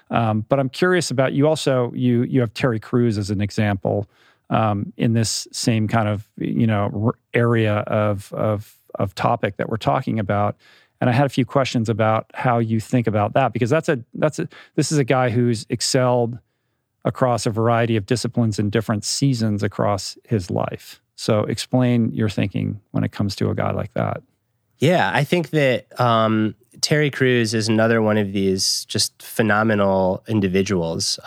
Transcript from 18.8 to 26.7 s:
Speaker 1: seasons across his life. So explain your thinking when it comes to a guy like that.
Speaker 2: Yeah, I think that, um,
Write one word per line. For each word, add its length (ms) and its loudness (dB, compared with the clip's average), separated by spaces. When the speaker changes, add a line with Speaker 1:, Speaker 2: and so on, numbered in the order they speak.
Speaker 1:
seasons 600 0
across 600 -2
his 260 -2
life. 520 -8
So 240 0
explain 720 0
your 160 -2
thinking 520 -4
when 100 -2
it 80 -2
comes 260 -4
to 140 0
a 40 -2
guy 180 -2
like 220 -6
that. 280 -4
Speaker 2:
Yeah, 340 2
I 120 2
think 260 0
that, 480 0
um, 560 2